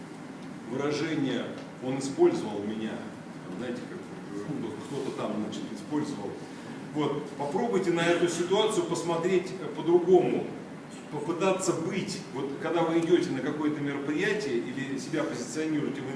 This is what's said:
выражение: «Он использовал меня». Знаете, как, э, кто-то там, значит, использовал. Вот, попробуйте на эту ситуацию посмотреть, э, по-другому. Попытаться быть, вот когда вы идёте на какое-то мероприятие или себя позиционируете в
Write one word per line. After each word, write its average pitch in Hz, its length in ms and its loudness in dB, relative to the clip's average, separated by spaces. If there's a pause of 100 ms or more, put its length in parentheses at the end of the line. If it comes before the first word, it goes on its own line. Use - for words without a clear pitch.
(720)
выражение: 139 720 0 (380)
«Он 131 160 -2
использовал - 640 4
меня». 107 300 -2 (640)
Знаете, - 280 -4
как, 185 120 -8 (340)
э, - 100 -6 (440)
кто-то 139 240 -4
там, 107 320 -4
значит, - 180 -6 (140)
использовал. - 560 -2 (640)
Вот, 147 320 0 (100)
попробуйте 185 540 2
на 170 80 4
эту 170 280 4
ситуацию 180 580 4
посмотреть, 170 640 2 (100)
э, 147 40 -6 (100)
по-другому. 170 720 6 (640)
Попытаться 170 600 2
быть, 185 460 -2 (140)
вот - 160 -2 (120)
когда 160 200 2
вы 165 180 4
идёте 165 300 6
на 131 100 0
какое-то 147 420 0
мероприятие 143 760 0
или 117 400 -4
себя 147 260 -2
позиционируете 156 800 -2
в 127 140 -6